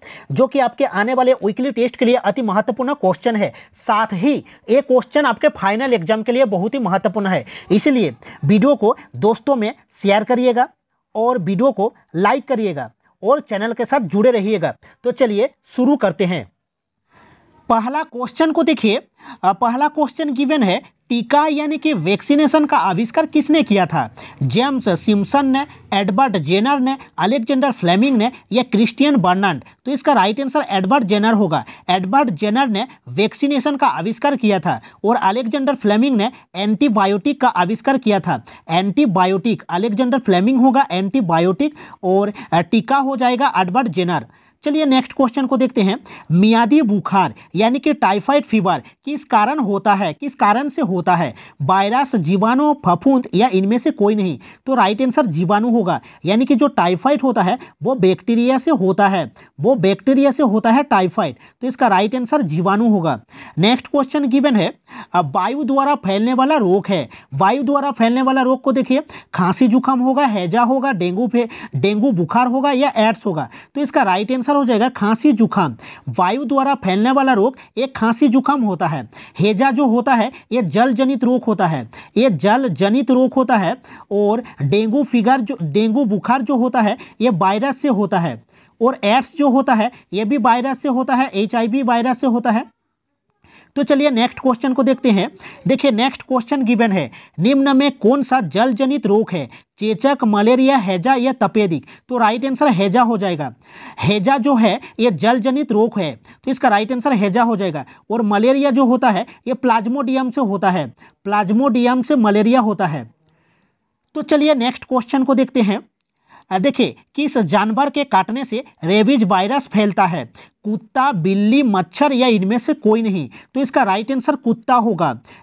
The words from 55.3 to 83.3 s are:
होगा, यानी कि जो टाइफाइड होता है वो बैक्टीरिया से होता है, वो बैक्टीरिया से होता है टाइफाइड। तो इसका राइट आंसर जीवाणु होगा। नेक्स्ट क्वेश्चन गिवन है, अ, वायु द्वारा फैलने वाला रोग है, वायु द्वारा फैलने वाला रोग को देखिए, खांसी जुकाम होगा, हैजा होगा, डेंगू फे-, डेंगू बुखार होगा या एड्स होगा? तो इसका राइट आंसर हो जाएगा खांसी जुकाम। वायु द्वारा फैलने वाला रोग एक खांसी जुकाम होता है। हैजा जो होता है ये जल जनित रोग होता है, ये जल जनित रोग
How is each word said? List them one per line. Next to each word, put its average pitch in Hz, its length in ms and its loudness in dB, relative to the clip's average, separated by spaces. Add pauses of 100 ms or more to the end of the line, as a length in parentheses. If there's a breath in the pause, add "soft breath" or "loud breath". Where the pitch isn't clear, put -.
होगा, 185 300 0 (240 loud breath)
यानी 214 200 2
कि 269 100 2
जो 277 140 2
टाइफाइड 185 540 0
होता 233 200 0
है 190 160 0 (240 loud breath)
वो 233 120 -2
बैक्टीरिया 233 640 0
से 262 120 -2
होता 196 380 2
है, 175 240 -2 (280 loud breath)
वो 214 140 2
बैक्टीरिया 277 560 2
से 302 120 -2
होता 220 280 2
है 254 120 4
टाइफाइड। 185 540 0 (240 soft breath)
तो 247 60 -6
इसका 254 200 0
राइट 202 280 2
आंसर 254 280 -2
जीवाणु 190 460 0
होगा। 165 320 0 (380 loud breath)
नेक्स्ट 220 280 0
क्वेश्चन 285 400 -2
गिवन 262 300 2
है, 175 180 0 (380 loud breath)
अ, - 80 2
वायु 196 440 -4
द्वारा 269 300 0
फैलने 220 400 -2
वाला 262 220 0
रोग 196 320 2
है, 165 200 -2 (260 loud breath)
वायु 202 280 0
द्वारा 277 280 0
फैलने 233 320 0
वाला 269 200 2
रोग 254 200 0
को 269 100 0
देखिए, 262 300 0 (320 loud breath)
खांसी 185 340 2
जुकाम 254 320 2
होगा, 262 240 0
हैजा 208 380 0
होगा, 262 300 0
डेंगू 180 360 -2
फे-, 233 200 0 (280 loud breath)
डेंगू 208 360 0
बुखार 180 340 0
होगा 262 260 0
या 262 240 0
एड्स 220 300 0
होगा? 156 220 -4 (260 loud breath)
तो 277 60 -6
इसका 277 220 0
राइट 202 300 0
आंसर 262 220 -2
हो 277 100 2
जाएगा 226 240 2
खांसी 226 440 0
जुकाम। 190 440 0 (320 loud breath)
वायु 190 360 -2
द्वारा 269 300 0
फैलने 208 360 0
वाला 269 220 2
रोग 240 240 0 (200 loud breath)
एक 269 200 -2
खांसी 233 320 0
जुकाम 262 340 0
होता 185 240 -2
है। 143 220 -6 (320 loud breath)
हैजा 214 300 2
जो 269 160 2
होता 247 280 2
है 202 180 0 (200 loud breath)
ये 240 100 0
जल 214 300 2
जनित 254 320 0
रोग 247 200 0
होता 202 220 0
है, 135 240 -4 (260 loud breath)
ये 247 140 4
जल 208 380 0
जनित 208 420 0
रोग 254 240 2